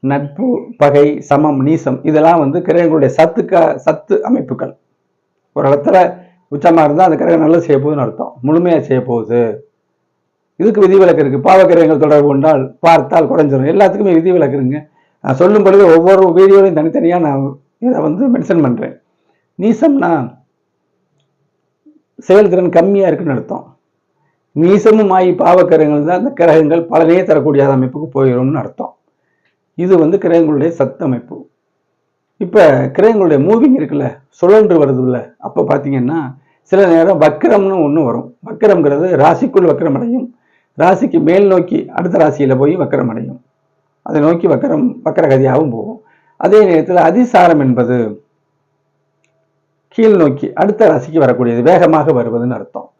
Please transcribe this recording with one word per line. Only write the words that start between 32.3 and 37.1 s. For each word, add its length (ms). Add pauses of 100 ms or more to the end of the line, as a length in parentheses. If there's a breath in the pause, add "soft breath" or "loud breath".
இப்ப 260 (320)
கிரகங்களுடைய 480
மூவிங் 340
இருக்குல்ல, 280 (200)
சுழன்று 540
வருதுல்ல, 380 (180)
அப்ப 320
பாத்தீங்கன்னா 480 (540)
சில 80 (140)
நேரம் 300